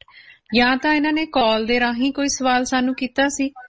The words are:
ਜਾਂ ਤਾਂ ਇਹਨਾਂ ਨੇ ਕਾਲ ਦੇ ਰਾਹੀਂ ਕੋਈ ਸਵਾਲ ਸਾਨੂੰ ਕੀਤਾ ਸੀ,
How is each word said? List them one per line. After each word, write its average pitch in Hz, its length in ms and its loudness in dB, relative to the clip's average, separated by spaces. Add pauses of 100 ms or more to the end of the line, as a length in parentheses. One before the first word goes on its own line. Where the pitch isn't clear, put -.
(560)
ਜਾਂ 247 220 4
ਤਾਂ 302 160 0
ਇਹਨਾਂ 302 200 0
ਨੇ 311 120 0
ਕਾਲ 220 400 0
ਦੇ 240 140 0
ਰਾਹੀਂ 240 340 0
ਕੋਈ 285 140 -2
ਸਵਾਲ 254 360 0
ਸਾਨੂੰ 254 320 0
ਕੀਤਾ 269 320 -2
ਸੀ, 277 220 -2 (200)